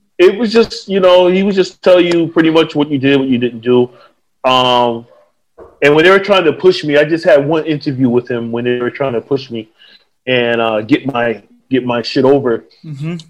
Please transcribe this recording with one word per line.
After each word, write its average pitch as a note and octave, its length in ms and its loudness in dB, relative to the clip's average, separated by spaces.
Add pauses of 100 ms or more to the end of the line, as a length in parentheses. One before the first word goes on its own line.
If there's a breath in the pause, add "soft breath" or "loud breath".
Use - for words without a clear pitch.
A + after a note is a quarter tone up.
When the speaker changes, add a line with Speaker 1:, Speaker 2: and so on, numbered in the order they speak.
(200)
Speaker 1:
it G3 180 4
was A3 160 -2
just, A3+ 340 -2
you G3 120 -2
know, F3+ 260 4
he F#3 160 0
would G3 140 -2
just F#3 260 -4
tell F3+ 180 4
you E3+ 280 0
pretty D#3+ 240 0
much D#3 240 0
what D3 160 -2
you C#3 80 -4
did, C#3 180 2
what C3+ 120 -2
you B2 100 0
didn't A#2+ 220 -6
do. B2 280 0 (540 soft breath)
Um, B2 640 0 (760)
and D3 140 4
when D#3 80 4
they F#3 80 6
were G3 80 6
trying G3 240 0
to D3+ 100 2
push F#3 300 0
me, D3 140 0
I D3 60 4
just D#3+ 200 -4
had D3 240 2
one D#3 180 -2
interview C#3 440 -2
with A#2+ 200 -2
him A#2 220 -6
when A#2+ 140 -6
they B2 120 -2
were B2 140 -4
trying C3+ 220 -6
to A2+ 80 -4
push C3 280 -6
me A2+ 200 -12 (580 soft breath)
and, A#2+ 340 0
uh, A2 200 -2
get B2+ 260 -2
my, A#2+ 340 -4 (280)
get B2+ 160 -2
my A#2+ 160 -4
shit C3 240 -2
over. B2+ 400 0 (180)
Speaker 2:
Mm-hmm. D#3 340 -10 (120)